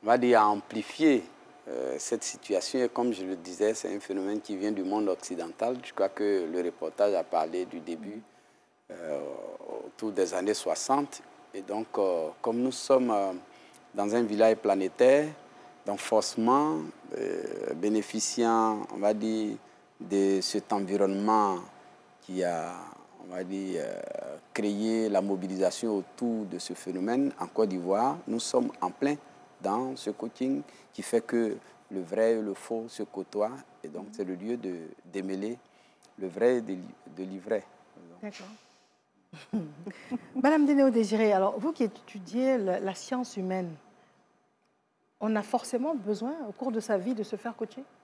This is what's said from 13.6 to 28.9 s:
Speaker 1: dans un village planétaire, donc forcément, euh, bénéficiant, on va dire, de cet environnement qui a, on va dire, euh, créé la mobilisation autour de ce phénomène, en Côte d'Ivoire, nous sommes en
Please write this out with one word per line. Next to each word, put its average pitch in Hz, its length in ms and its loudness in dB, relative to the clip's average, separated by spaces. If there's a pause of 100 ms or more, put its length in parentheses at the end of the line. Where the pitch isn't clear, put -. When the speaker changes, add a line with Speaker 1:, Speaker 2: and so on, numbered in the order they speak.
Speaker 1:
dans 104 200 0
un 120 80 4
village 110 340 6
planétaire, 123 720 4 (580)
donc 101 140 -4
forcément, 131 800 4 (360)
euh, - 580 -4
bénéficiant, 110 1080 2 (100)
on - 60 -8
va 104 160 4
dire, 107 420 -2 (420)
de 98 440 2
cet - 320 -2
environnement 101 840 2 (600)
qui 92 240 -4
a, 85 300 -2 (500)
on 90 100 -14
va 92 80 -6
dire, 95 400 -4
euh, 50 540 -8 (160)
créé 110 560 0
la 98 140 4
mobilisation 95 720 0
autour 110 480 -2
de 90 140 -8
ce - 160 -8
phénomène, 110 680 -2
en 87 60 -6
Côte 107 240 0
d'Ivoire, 98 480 0 (100)
nous 113 120 -2
sommes 123 300 0 (120)
en 92 80 -2